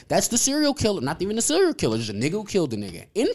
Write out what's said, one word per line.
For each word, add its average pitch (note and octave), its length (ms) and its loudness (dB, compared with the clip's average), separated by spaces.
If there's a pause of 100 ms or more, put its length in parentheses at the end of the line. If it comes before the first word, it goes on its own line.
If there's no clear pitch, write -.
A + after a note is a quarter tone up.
That's G3 180 2
the A#3 100 0
serial C#4+ 360 2
killer. G#3 260 0
Not C#3 220 -4
even G#3 160 -2
a A3+ 40 -2
serial E4+ 320 2
killer. A2+ 240 0
Just A2+ 120 -4
a G#2+ 40 -6
nigga A#2 180 0
who G#3+ 120 -4
killed E3 300 0
a G#2+ 40 -4
nigga G2 280 -10 (100)
in C4 200 2